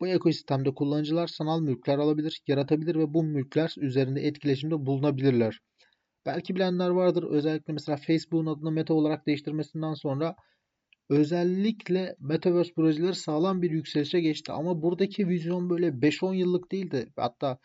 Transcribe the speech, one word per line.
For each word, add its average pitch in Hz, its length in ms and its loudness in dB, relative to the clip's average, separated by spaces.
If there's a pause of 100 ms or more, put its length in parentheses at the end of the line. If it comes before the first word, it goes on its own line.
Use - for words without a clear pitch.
Bu 180 80 -2
ekosistemde 143 680 0
kullanıcılar 151 520 -2
sanal 160 340 -4
mülkler 139 380 0
alabilir, 151 480 0
yaratabilir 151 500 0
ve 151 180 0
bu 160 80 4
mülkler 151 560 -2
üzerinde 135 420 0
etkileşimde 147 680 -2
bulunabilirler. 131 720 2 (680)
Belki 170 300 -4
bilenler 180 320 0
vardır. 180 340 2
Özellikle 156 500 0
mesela 147 240 -4
Facebook'un 160 500 0
adını 156 240 -4
Meta 160 240 0
olarak 151 320 2
değiştirmesinden 151 680 -2
sonra 147 420 -4 (720)
özellikle 180 1120 2
Metaverse 170 520 2
projeleri 160 420 2
sağlam 175 480 0
bir 170 80 0
yükselişe 151 500 0
geçti. 156 320 -2
Ama 160 300 -2
buradaki 185 460 0
vizyon 180 420 -2
böyle 165 320 0
beş 147 200 2
on 185 120 0
yıllık 180 380 0
değil 185 180 -4
de, 127 260 -2
hatta - 480 -2